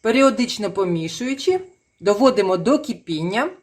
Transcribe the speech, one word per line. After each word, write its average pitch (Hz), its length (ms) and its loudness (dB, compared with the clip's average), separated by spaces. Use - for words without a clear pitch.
періодично 233 680 2
помішуючи, 202 880 -2
доводимо 202 580 2
до 240 220 2
кипіння 196 720 -4